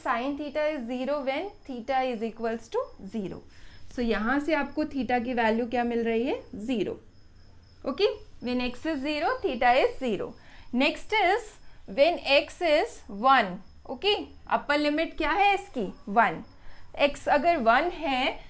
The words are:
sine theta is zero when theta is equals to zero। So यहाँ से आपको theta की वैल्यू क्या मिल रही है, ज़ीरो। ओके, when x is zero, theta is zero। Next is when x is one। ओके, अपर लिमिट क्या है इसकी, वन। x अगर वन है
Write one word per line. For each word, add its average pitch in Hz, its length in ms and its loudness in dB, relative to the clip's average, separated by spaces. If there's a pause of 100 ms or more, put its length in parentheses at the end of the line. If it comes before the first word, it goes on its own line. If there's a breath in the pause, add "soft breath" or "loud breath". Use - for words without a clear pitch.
sine 269 340 -2
theta 302 340 -2
is 254 180 -6
zero 262 280 -2 (100)
when 330 200 -4 (200)
theta 262 420 -2
is 226 180 -4
equals 226 460 -6
to 539 100 0 (300)
zero। 196 260 -6 (540 soft breath)
So 240 140 0
यहाँ 220 300 2
से 311 140 0
आपको 302 320 0
theta 247 400 0
की 254 80 -4
वैल्यू 226 360 2
क्या 240 140 0
मिल 233 200 0
रही 226 240 2
है, 480 120 -2 (160)
ज़ीरो। 208 440 -2 (920)
ओके, 392 180 0 (360)
when 247 260 -2
x - 240 -10
is 262 100 -4
zero, 311 400 0
theta 247 400 4
is 480 160 0
zero। 226 340 -2 (500 loud breath)
Next - 380 0
is 381 300 2 (460 soft breath)
when 302 220 6 (180)
x 302 240 0
is 339 360 2 (240)
one। 233 340 6 (360)
ओके, 392 220 2 (420)
अपर 294 240 0
लिमिट 302 380 0
क्या 302 140 0
है 403 220 4
इसकी, 359 320 -4 (240)
वन। 202 340 4 (640 soft breath)
x - 220 -4
अगर 320 340 4
वन 262 300 4
है 294 460 -2 (100)